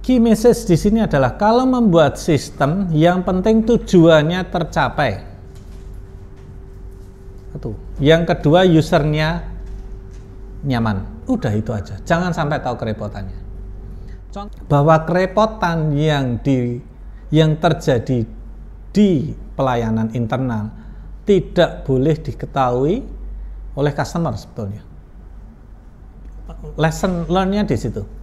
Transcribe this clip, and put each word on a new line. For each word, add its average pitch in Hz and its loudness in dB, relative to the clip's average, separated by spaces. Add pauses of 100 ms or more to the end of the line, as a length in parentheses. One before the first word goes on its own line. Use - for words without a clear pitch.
Key 254 4
message 226 6
di 175 6
sini 208 4
adalah 151 2
kalau 226 4
membuat 220 4
sistem, 165 0
yang 170 4
penting 220 2
tujuannya 180 6
tercapai. 147 -2 (2250)
Satu. 127 -8 (320)
Yang 165 4
kedua, 175 4
usernya 160 2 (1200)
nyaman. 113 -2
Udah 135 0
itu 110 -2
aja. 104 -8
Jangan 170 0
sampai 147 -2
tahu 123 -4
kerepotannya. 101 -6 (960)
Contoh, 202 -12
bahwa 160 4
kerepotan 180 0
yang 139 0
di, 123 0 (480)
yang 156 4
terjadi 131 0 (640)
di 185 4 (240)
pelayanan 113 0
internal 117 -4 (480)
tidak - 2
boleh 139 2
diketahui 131 -2 (720)
oleh 143 2
customer 147 -4
sebetulnya. 104 -10 (1900)
Lesson 160 -2
learn-nya 190 2
di 139 0
situ. 107 -4 (200)